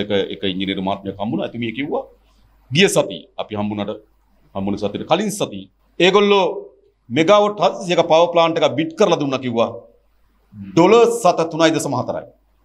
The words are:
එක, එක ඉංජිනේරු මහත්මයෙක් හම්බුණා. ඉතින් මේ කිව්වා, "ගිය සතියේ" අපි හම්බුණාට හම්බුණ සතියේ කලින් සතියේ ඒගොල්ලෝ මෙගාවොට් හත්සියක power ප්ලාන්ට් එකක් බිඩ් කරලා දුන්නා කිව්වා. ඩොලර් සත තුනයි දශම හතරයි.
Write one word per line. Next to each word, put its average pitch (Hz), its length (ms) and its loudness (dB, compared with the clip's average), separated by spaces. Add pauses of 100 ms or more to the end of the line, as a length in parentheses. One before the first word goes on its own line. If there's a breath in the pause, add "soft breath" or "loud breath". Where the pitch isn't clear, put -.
එක, 104 60 -8 (200)
එක 98 120 -12 (100)
ඉංජිනේරු 95 300 -6
මහත්මයෙක් 95 360 -8
හම්බුණා. 131 300 -6
ඉතින් 117 140 -12
මේ 113 160 -8
කිව්වා, 170 240 -6 (680)
"ගිය 175 180 2
සතියේ" - 480 -4
අපි 95 220 -12
හම්බුණාට 104 420 -6 (540)
හම්බුණ 98 240 -6
සතියේ 107 320 -6
කලින් 196 200 0
සතියේ 98 380 -8 (320)
ඒගොල්ලෝ 196 460 4 (640)
මෙගාවොට් 202 480 4
හත්සියක 170 520 0
power 165 200 6
ප්ලාන්ට් 165 280 2
එකක් 143 200 0
බිඩ් 165 180 -4
කරලා 170 240 2
දුන්නා 135 240 -2
කිව්වා. 113 260 0 (840)
ඩොලර් 175 520 4 (160)
සත 170 160 2 (120)
තුනයි 160 220 2
දශම 143 240 -4
හතරයි. 85 300 -8 (380)